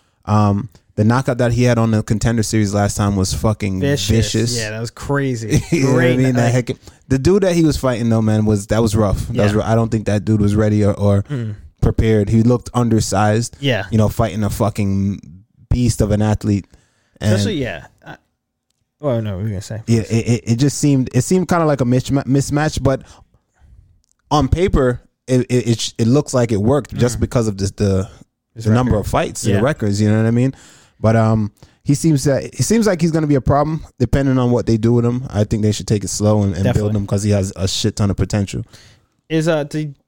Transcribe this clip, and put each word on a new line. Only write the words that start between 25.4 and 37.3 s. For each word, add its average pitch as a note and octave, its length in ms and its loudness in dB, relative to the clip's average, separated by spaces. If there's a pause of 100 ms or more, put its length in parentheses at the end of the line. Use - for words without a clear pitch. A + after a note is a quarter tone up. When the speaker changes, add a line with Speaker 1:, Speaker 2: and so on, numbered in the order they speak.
Speaker 1:
it, B2+ 200 0
it, A2+ 100 0
sh-, - 180 -8
it A2+ 100 0
looks C#3+ 260 2
like A#2+ 180 0
it G#2+ 60 0
worked A#2 380 0
just A2+ 200 0
Speaker 2:
Mm-hmm. G#2+ 60 -6
Speaker 1:
because A2 260 0
of G2 100 -4
this, G2 140 -4
the, F#2+ 380 0 (460)
Speaker 2:
His A2 100 -16
Speaker 1:
the G#2+ 60 2
number A#2 220 2
Speaker 2:
record. G2+ 120 -2
Speaker 1:
of - 60 -6
fights, - 340 -4
Speaker 2:
Yeah. G2+ 120 2
Speaker 1:
the G2 60 0
records. G#2 380 0
You G#2+ 80 4
know G#2+ 80 2
what A2 80 2
I A2+ 60 2
mean? B2 220 0 (460)
But, A2 160 2
um, A2 360 2 (320)
he C#3+ 120 0
seems D3 300 0
that, C3+ 180 0
it - 200 -6
seems A3 240 2
like F3+ 120 0
he's E3 120 2
gonna D#3 160 0
be D3 80 2
a B2+ 60 2
problem D3 440 0 (140)
depending C3+ 380 2
on B2 140 2
what A2+ 140 0
they A2+ 120 2
do A2+ 160 2
with A#2+ 120 2
him. B2 240 -2
I G#2 160 -2
think G#2+ 160 -2
they G#2+ 100 2
should - 160 -6
take G#2 160 0
it F#2 60 -8
slow G#2+ 320 0
and, G2 120 0
and F#2+ 100 -4
build A#2+ 120 0
Speaker 2:
Definitely. G#2+ 260 0
Speaker 1:
him G2+ 60 -6
'cause G#2 160 -2
he G#2+ 80 0